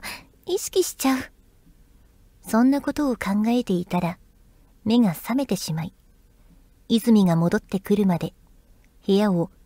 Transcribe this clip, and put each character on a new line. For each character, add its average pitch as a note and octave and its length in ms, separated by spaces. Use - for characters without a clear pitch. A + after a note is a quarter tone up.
意 F4+ 120
識 - 260
し - 120
ち - 120
ゃ C4 120
う。 - 0
そ A3+ 220
ん C4+ 80
な C#4+ 100
こ C#4+ 120
と C#4+ 180
を A3+ 40
考 G3+ 320
え A#3+ 160
て G3 100
い F3 120
た F3+ 140
ら、 F3 180
目 A3+ 140
が G3+ 140
覚 - 220
め C#4 100
て G3+ 100
し - 180
ま D#3+ 100
い、 E3+ 100
泉 A3 360
が E3+ 100
戻 E3+ 240
っ - 20
て - 180
く G3+ 160
る G#3 120
ま F3 100
で D#3+ 160
部 G3 80
屋 G3+ 180
を E3+ 200